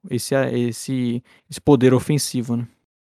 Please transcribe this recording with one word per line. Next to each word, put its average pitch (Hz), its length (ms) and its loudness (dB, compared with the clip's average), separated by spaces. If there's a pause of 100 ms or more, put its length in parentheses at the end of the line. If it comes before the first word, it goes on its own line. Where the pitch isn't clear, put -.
(100)
esse, 120 240 -4
esse, 123 920 -2 (260)
esse - 120 -14
poder 131 320 6
ofensivo, 123 640 -2
né? 120 80 -6 (500)